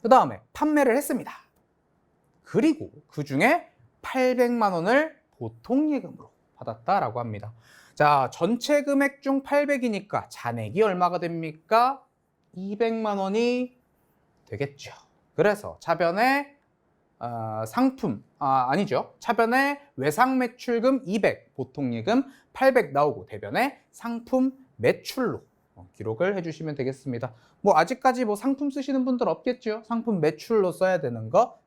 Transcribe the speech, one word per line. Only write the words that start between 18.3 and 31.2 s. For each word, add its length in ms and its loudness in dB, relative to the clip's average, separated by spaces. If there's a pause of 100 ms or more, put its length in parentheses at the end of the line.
아, 320 2
아니죠. 480 0
차변에 600 0 (160)
외상 420 0
매출금 680 0
이백, 500 -2
보통 380 -6
예금 320 0 (260)
팔백 400 2
나오고 360 0
대변에 540 -4 (100)
상품 600 -2 (240)
매출로, 680 -2 (300)
어, 180 -20
기록을 420 -4
해주시면 400 -8
되겠습니다. 580 -6 (320)
뭐 120 6
아직까지 480 2
뭐 100 -2
상품 340 -2
쓰시는 360 -2
분들 240 0
없겠죠? 560 -4
상품 340 -2
매출로 540 0
써야 260 0
되는 300 -6